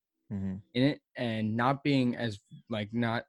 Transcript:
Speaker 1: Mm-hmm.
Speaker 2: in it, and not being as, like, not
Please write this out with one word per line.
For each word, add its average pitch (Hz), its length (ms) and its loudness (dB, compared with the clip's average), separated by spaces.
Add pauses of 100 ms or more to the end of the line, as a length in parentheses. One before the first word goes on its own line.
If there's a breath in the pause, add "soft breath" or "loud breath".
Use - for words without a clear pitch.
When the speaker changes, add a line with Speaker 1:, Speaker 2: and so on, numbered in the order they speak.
(320)
Speaker 1:
Mm-hmm. 95 260 -4 (180)
Speaker 2:
in 123 80 4
it, 143 180 2 (140)
and 110 420 -2
not 135 260 2
being 131 320 4
as, 110 240 -4 (300)
like, 107 240 -4
not 117 360 0